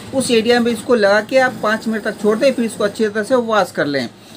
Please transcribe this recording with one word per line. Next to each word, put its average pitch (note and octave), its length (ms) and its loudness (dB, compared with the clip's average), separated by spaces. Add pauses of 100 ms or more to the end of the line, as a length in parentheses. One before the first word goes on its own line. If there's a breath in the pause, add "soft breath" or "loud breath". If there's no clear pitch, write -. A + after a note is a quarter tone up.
(140 loud breath)
उस C4 160 -2
area A#3+ 300 4
में A#3 120 0
इसको A#3+ 220 0
लगा G#3 260 4
के C4 180 0
आप B3+ 240 2
पाँच A3 260 -2
मिनट A3 140 -4
तक A3 200 -6
छोड़ G#3+ 160 2
दें, C4+ 140 2
फिर A#3 120 -2
इसको - 200 -4
अच्छी G#3+ 240 -2
तरह G#3+ 140 -4
से A3+ 120 -2
वॉश A3 380 0
कर D#3 140 -2
लें। C3+ 220 -2 (280 loud breath)